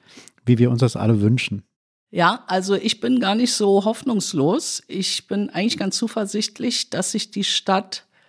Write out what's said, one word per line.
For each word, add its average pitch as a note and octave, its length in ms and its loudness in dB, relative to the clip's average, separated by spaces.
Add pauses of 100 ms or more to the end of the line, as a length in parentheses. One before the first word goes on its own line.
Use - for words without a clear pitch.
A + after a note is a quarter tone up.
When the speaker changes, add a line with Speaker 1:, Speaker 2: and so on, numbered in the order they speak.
(460)
Speaker 1:
wie B2 120 6
wir A#2+ 140 4
uns A#2+ 80 0
das B2 160 2
alle A2 260 2
wünschen? G#2 420 0 (460)
Speaker 2:
Ja, F3 380 0
also F#3+ 280 0
ich - 240 -2
bin B3 200 0
gar G3 160 0
nicht A#3+ 180 0
so G3 320 2
hoffnungslos. G#3+ 1040 -2
Ich - 400 -6
bin G3+ 220 -4
eigentlich G3+ 280 -2
ganz F#3+ 200 -4
zuversichtlich, A3 920 -4
dass - 220 -4
sich - 200 -6
die G3+ 120 -4
Stadt, - 640 -2 (240)